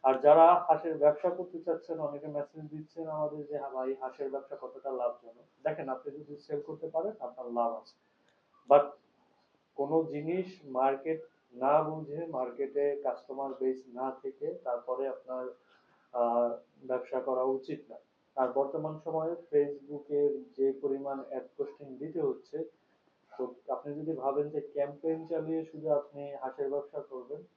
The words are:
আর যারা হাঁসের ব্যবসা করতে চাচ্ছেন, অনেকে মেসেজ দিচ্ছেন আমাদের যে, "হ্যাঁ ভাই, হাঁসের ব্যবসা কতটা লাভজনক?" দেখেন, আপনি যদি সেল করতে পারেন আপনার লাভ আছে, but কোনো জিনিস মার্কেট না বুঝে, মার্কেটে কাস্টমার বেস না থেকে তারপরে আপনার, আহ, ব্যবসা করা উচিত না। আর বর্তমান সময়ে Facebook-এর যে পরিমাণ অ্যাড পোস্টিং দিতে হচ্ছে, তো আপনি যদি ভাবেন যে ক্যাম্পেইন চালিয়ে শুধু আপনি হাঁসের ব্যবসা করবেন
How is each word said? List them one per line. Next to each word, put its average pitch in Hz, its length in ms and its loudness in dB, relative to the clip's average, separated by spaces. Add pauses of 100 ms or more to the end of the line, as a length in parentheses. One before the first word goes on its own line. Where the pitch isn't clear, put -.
আর 131 160 4
যারা 165 340 12
হাঁসের 165 440 4
ব্যবসা 147 320 6
করতে 175 340 -4
চাচ্ছেন, 165 360 -4
অনেকে 143 280 -6
মেসেজ 147 360 -8
দিচ্ছেন 156 440 -12
আমাদের 151 400 -4
যে, 147 100 -6
"হ্যাঁ 139 120 -6
ভাই, 131 300 -4
হাঁসের 131 300 -8
ব্যবসা 135 320 -8
কতটা 127 300 -10
লাভজনক?" 120 540 -6 (180)
দেখেন, 156 260 -6
আপনি 131 220 -8
যদি 147 260 -14
সেল 147 240 -8
করতে 160 260 -10
পারেন 170 320 -4
আপনার 123 320 -10
লাভ 117 220 0
আছে, - 200 -14 (760)
but 143 160 8 (920)
কোনো 151 280 0
জিনিস 156 640 -6
মার্কেট 135 560 0 (320)
না 139 300 2
বুঝে, 156 420 -8
মার্কেটে 139 760 -2
কাস্টমার 135 560 -6
বেস 131 280 -2
না 127 240 -6 (100)
থেকে 131 420 -8
তারপরে 127 440 -4
আপনার, 127 380 -8 (680)
আহ, 120 380 2 (360)
ব্যবসা 127 320 -4
করা 131 240 -2
উচিত 135 360 -2 (100)
না। - 60 -16 (400)
আর 127 200 2
বর্তমান 151 480 -2
সময়ে 160 320 -4 (160)
Facebook-এর 143 880 0 (180)
যে 135 240 2
পরিমাণ 139 480 -4
অ্যাড 131 140 -8 (140)
পোস্টিং 139 400 -8
দিতে 160 240 -6
হচ্ছে, 147 420 -4 (760)
তো 123 180 -8 (140)
আপনি 143 240 -6
যদি 156 200 -6
ভাবেন 139 360 -2
যে 151 120 -6
ক্যাম্পেইন 160 680 -4
চালিয়ে 160 380 -4
শুধু 156 240 -8
আপনি 143 460 -2
হাঁসের 131 340 -6
ব্যবসা 143 320 -6
করবেন 135 420 -14 (140)